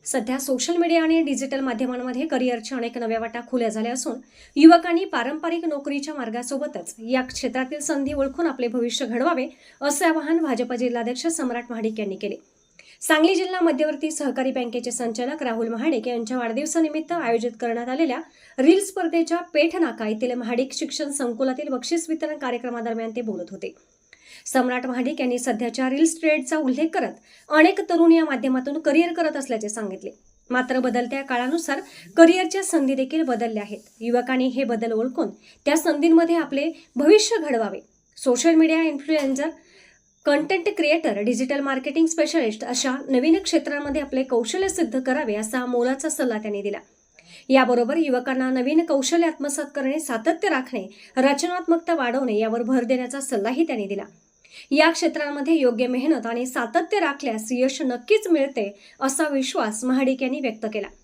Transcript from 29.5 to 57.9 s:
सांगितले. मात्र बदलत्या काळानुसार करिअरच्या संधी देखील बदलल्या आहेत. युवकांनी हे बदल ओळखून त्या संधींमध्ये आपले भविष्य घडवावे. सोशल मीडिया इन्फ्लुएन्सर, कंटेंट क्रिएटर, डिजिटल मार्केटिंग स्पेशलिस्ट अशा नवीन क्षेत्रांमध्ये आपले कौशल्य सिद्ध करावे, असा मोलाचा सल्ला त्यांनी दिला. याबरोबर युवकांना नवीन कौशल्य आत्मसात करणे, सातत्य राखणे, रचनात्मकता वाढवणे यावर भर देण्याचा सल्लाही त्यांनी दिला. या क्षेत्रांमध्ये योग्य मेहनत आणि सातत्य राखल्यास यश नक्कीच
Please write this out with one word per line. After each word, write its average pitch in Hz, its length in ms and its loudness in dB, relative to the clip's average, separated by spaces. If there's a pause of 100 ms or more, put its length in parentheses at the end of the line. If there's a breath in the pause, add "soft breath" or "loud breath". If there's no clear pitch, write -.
सांगितले. 196 400 -10 (400)
मात्र 254 300 0
बदलत्या 247 420 -2
काळानुसार 269 580 -2 (380 loud breath)
करिअरच्या 370 460 6
संधी 277 320 0
देखील 269 280 -2
बदलल्या 226 400 -2
आहेत. 202 140 -12 (220)
युवकांनी 247 480 0
हे 269 160 0
बदल 226 280 -2
ओळखून 240 360 -2 (380 soft breath)
त्या 294 120 4
संधींमध्ये 330 580 4
आपले 294 360 -2 (240 loud breath)
भविष्य 381 540 6
घडवावे. 214 300 -2 (380)
सोशल 269 380 4
मीडिया 320 280 6
इन्फ्लुएन्सर, 285 640 0 (760 soft breath)
कंटेंट 339 520 2
क्रिएटर, 294 420 2
डिजिटल 247 400 0
मार्केटिंग 277 460 0
स्पेशलिस्ट 311 580 0
अशा 254 280 -2 (180)
नवीन 294 280 4
क्षेत्रांमध्ये 294 640 -2
आपले 269 220 -4
कौशल्य 262 440 -2
सिद्ध 262 320 -2
करावे, 254 360 -2
असा 220 300 -4
मोलाचा 254 440 0
सल्ला 254 280 -2
त्यांनी 208 240 -6
दिला. 202 180 -6 (680 loud breath)
याबरोबर 254 480 4
युवकांना 262 520 0
नवीन 269 360 2
कौशल्य 320 420 2
आत्मसात 285 380 -4 (100)
करणे, 277 240 -2
सातत्य 311 500 -2
राखणे, 254 380 -4 (300 loud breath)
रचनात्मकता 330 800 2
वाढवणे 247 420 0
यावर 226 240 0
भर 247 220 0
देण्याचा 254 380 -2
सल्लाही 247 420 -2
त्यांनी 247 220 -2
दिला. 196 180 -6 (680 loud breath)
या 311 200 6
क्षेत्रांमध्ये 294 680 0
योग्य 240 280 2
मेहनत 254 380 0
आणि 240 200 -2
सातत्य 302 540 0
राखल्यास 277 520 -2
यश 262 300 0
नक्कीच 285 500 2